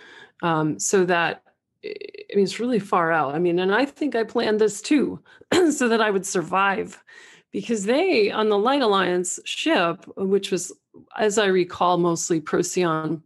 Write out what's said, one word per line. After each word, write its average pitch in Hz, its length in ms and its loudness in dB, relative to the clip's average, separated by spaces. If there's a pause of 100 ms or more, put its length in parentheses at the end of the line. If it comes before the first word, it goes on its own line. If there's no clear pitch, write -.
(420)
Um, 156 360 0
so - 280 2
that, 170 360 0 (420)
I - 80 -10 (420)
mean, 196 100 4
it's - 160 -4
really 240 180 0
far 175 340 0
out. 143 220 0
I 160 60 -2
mean, 175 180 2
and 190 160 2
I 247 100 2
think 277 300 -4
I 226 100 0
planned 220 360 -2
this 208 200 0
too, - 400 0 (260)
<clears throat> 349 260 4
so 247 160 0
that 226 120 2
I 214 100 2
would 190 140 -2
survive, 185 800 -2 (500)
because 202 320 -4
they, 254 460 2
on 214 180 0
the 208 100 2
Light 262 220 2
Alliance 185 640 0
ship, 190 640 -2 (100)
which 196 340 -2
was, 175 220 -4 (460)
as 208 200 0
I 208 80 4
recall, 180 520 2
mostly 170 420 0
Procyon, 165 840 -2